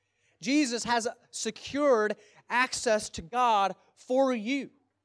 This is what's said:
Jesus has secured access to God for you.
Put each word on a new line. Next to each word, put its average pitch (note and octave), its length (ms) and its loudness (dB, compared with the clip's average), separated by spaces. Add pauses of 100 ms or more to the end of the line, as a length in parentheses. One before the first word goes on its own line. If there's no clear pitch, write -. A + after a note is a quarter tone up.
(400)
Jesus A#3+ 420 0
has A#3 240 0 (240)
secured A3+ 840 0 (340)
access A#3 600 0
to - 120 -12
God G#3 540 2 (180)
for B3+ 400 0
you. A#3+ 380 -6 (320)